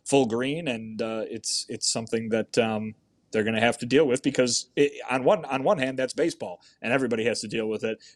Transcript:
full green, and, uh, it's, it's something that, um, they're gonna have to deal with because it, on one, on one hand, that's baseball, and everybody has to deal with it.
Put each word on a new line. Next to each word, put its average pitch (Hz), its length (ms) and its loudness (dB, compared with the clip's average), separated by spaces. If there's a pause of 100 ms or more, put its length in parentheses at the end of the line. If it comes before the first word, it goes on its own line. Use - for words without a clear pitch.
full 135 220 6
green, 135 420 -2
and, 110 340 -6
uh, 113 260 -4
it's, - 400 -6
it's - 220 -4
something 113 380 -4
that, 110 280 -2
um, 110 380 0 (380)
they're 110 120 2
gonna 110 160 0
have 117 180 4
to 120 80 -8
deal 131 220 6
with 127 160 0
because 127 500 0
it, 143 160 4 (180)
on 127 140 0
one, 165 220 4
on 135 180 -4
one 170 160 2
hand, 131 180 -2
that's 131 160 -2
baseball, 120 480 -4 (220)
and 110 100 -2
everybody 120 340 2
has 110 160 0
to 113 40 -8
deal 110 220 -4
with 107 160 -4
it. 110 180 -6 (140)